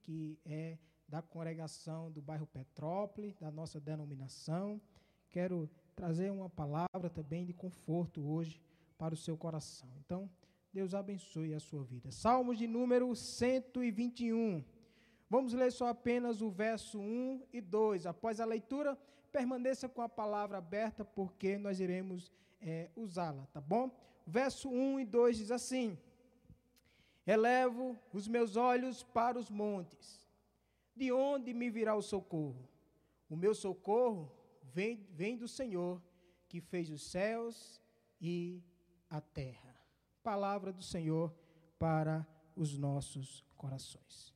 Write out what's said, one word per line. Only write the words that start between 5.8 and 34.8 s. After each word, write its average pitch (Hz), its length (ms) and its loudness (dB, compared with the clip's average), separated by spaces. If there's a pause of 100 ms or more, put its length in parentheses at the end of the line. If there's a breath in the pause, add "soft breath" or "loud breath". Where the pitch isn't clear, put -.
trazer 175 360 0
uma 190 200 -4
palavra 165 640 -2
também 160 320 -4
de 175 80 -6
conforto 170 720 -2
hoje 160 340 -2 (380 soft breath)
para 160 160 -2
o - 20 -4
seu 160 200 -4
coração. 160 520 -6 (160)
Então, 190 240 -4 (440 soft breath)
Deus 190 220 -2
abençoe 185 600 -4
a 151 60 -2
sua 147 240 -6
vida. 123 260 -10
Salmos 240 480 4
de 233 80 2
número 247 480 4
cento 254 680 0
e 240 80 4
vinte 240 340 0
e 226 80 4
um. 214 320 2 (640 soft breath)
Vamos 247 240 4
ler 254 200 4
só 247 160 0
apenas 240 540 2
o 220 80 0
verso 214 480 -2
um 247 440 -2 (100)
e 240 80 -6
dois. 202 460 2
Após 214 340 -2
a 233 40 2
leitura, 262 540 0 (320 loud breath)
permaneça 254 580 0
com 240 140 -6
a 233 60 -2
palavra 208 500 -2
aberta, 202 460 -2
porque 196 540 0
nós 202 200 0
iremos, 185 540 -2 (280 soft breath)
é, 165 360 -6
usá-la, 170 560 -4
tá 151 80 -8
bom? 220 300 4 (360 loud breath)
Verso 254 420 2
um 269 300 4
e 269 60 0
dois 233 320 6
diz 214 140 -4
assim: 240 480 0 (1300 soft breath)
"Elevo 240 720 4 (140)
os 202 140 -4
meus 226 300 2
olhos 247 460 4
para 240 360 2
os 208 120 -6
montes. 208 720 -4 (720)
De 254 160 0
onde 262 440 4
me 240 160 0
virá 220 240 4
o 208 80 2
socorro? 156 640 -4 (600 soft breath)
O 156 60 -6
meu 190 200 4
socorro 196 760 0 (320)
vem, 196 480 -4